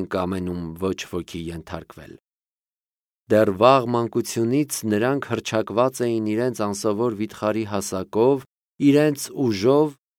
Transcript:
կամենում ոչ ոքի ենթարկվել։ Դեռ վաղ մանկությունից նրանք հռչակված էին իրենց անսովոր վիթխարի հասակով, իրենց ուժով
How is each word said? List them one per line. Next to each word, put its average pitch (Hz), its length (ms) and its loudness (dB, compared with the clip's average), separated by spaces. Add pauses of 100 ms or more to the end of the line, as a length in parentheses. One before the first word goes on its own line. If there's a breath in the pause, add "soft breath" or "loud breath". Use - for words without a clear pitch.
կամենում 90 600 -4 (120)
ոչ 92 300 -4
ոքի 85 380 -8
ենթարկվել։ 80 680 -12 (1160)
Դեռ 107 220 4
վաղ 120 340 4
մանկությունից 117 960 -2
նրանք 113 440 0
հռչակված 113 720 -2
էին 113 300 -2
իրենց 113 320 -2
անսովոր 104 560 -2
վիթխարի 107 480 -4
հասակով, 104 800 0 (340)
իրենց 147 460 4 (100)
ուժով 135 640 2 (220)